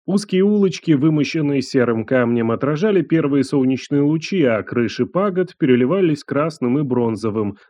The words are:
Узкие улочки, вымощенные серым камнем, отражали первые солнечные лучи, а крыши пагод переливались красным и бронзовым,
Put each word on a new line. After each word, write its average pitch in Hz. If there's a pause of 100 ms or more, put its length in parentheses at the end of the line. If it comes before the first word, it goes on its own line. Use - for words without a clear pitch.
Узкие 190
улочки, 196
вымощенные 147
серым 117
камнем, 120
отражали 156
первые 143
солнечные 131
лучи, 160
а 113
крыши 120
пагод 185 (100)
переливались 147
красным 143
и -
бронзовым, 113 (120)